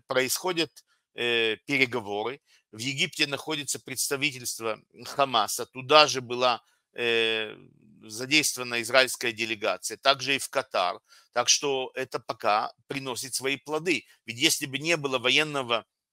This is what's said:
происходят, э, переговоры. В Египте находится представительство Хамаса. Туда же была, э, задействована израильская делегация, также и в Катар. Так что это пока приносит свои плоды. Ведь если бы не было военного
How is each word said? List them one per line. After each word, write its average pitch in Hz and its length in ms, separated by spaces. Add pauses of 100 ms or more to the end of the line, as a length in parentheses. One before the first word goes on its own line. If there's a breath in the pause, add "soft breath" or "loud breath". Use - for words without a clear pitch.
происходят, 151 640 (440)
э, 117 420 (100)
переговоры. 120 760 (320)
В 107 60
Египте 143 480
находится 143 520
представительство 127 1000 (280)
Хамаса. 120 600
Туда 143 420
же 131 120
была, 123 400 (340)
э, 113 640 (460)
задействована 123 800
израильская 123 500
делегация, 107 640
также 135 400
и - 20
в - 120
Катар. 101 500 (320 soft breath)
Так 120 160
что 135 460
это 131 260
пока 113 520 (140)
приносит 135 480
свои 135 220
плоды. 156 480 (220 soft breath)
Ведь 113 120
если 147 280
бы 135 120
не 165 200
было 135 200
военного 131 680 (260)